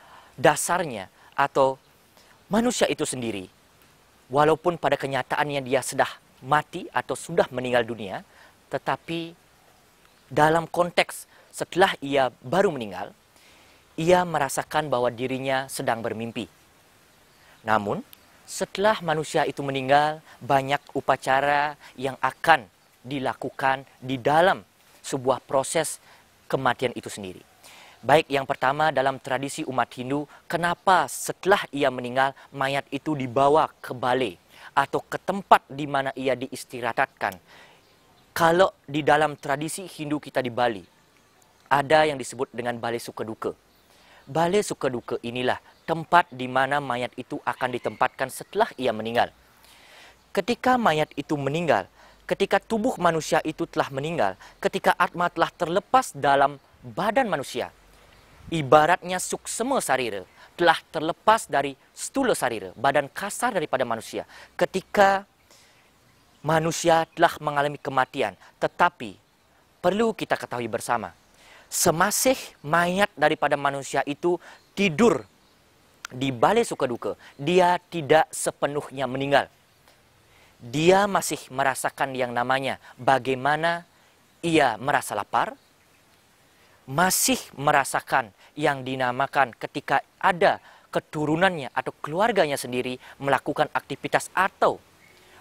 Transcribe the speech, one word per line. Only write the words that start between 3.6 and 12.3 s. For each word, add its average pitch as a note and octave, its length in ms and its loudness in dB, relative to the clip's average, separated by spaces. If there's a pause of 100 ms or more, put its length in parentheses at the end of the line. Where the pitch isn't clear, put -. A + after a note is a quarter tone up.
walaupun D3+ 480 2
pada C#3+ 240 0
kenyataannya C#3 640 -2
dia B2+ 160 0
sudah B2+ 320 -2 (320)
mati D3+ 480 -2
atau B2 240 -4
sudah E3+ 400 -2
meninggal B2 320 0
dunia, A2+ 400 -10 (480)
tetapi E3 640 -8 (880)
dalam D#3 400 2
konteks - 640 -2 (240)
setelah F3+ 480 2
ia C#3 400 2